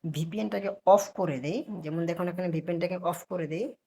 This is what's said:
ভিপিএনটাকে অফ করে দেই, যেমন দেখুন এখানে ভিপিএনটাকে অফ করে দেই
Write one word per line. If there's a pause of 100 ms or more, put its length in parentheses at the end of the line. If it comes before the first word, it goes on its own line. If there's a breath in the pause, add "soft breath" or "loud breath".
(160)
ভিপিএনটাকে (240)
অফ (140)
করে
দেই, (260)
যেমন
দেখুন
এখানে
ভিপিএনটাকে (140)
অফ (100)
করে
দেই (220)